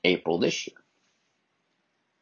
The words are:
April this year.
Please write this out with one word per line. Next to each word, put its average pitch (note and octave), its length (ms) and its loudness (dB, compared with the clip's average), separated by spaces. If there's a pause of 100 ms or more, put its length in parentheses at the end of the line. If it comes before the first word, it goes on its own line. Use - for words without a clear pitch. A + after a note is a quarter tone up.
April E2+ 340 2
this - 280 -2
year. - 100 -16 (1500)